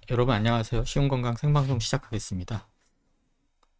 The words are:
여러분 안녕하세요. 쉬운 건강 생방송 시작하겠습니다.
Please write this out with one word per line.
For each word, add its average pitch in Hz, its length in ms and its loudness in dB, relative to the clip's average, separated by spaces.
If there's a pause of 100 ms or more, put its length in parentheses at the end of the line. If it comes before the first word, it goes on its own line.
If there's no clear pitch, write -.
(120)
여러분 123 240 2
안녕하세요. 113 500 0
쉬운 139 220 2
건강 123 280 -2
생방송 139 440 2
시작하겠습니다. 107 880 -6 (1120)